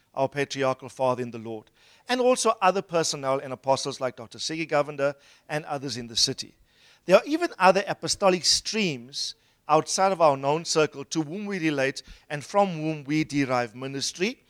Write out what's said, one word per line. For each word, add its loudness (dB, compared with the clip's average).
our 0
patriarchal -4
father 0
in -8
the -10
Lord, -12
and 0
also 4
other 4
personnel -2
and -10
apostles 0
like -4
Doctor -16
Sigi -6
Govender 0
and -4
others -6
in -10
the -16
city. -2
There 6
are 4
even -2
other 6
apostolic 0
streams -2
outside 4
of -2
our 6
known -2
circle 0
to -2
whom -8
we -6
relate 0
and -8
from 2
whom -4
we 0
derive -2
ministry -6